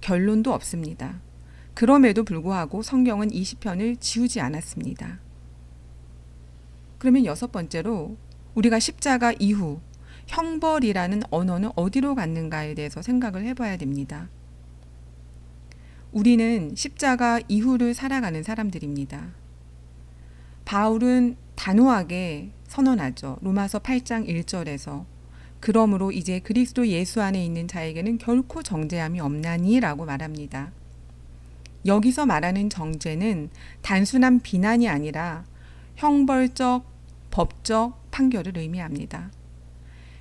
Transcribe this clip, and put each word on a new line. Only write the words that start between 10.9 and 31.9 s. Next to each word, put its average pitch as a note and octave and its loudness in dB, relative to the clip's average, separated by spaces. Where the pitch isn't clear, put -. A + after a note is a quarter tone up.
언어는 F#3 0
어디로 C4 0
갔는가에 D#3+ -4
대해서 D3 -8
생각을 A3+ 0
해봐야 A#3 -4
됩니다. C#3+ -6
우리는 A3+ 4
십자가 B3 0
이후를 A#3+ 2
살아가는 A#3+ -4
사람들입니다. D#3+ -6
바울은 A#3 2
단호하게 F#3+ 2
선언하죠. E3 0
로마서 G3 -2
팔 B3+ -2
장 A3+ -4
일 E3 -4
절에서 D3 -8
"그러므로 G3+ 2
이제 F3+ -4
그리스도 A#3+ 0
예수 F#3+ 0
안에 F#3+ 0
있는 E3 -4
자에게는 E3+ -4
결코 C4 -2
정죄함이 E3 -4
없나니"라고 E3 0
말합니다. D3 -8
여기서 A#3+ 4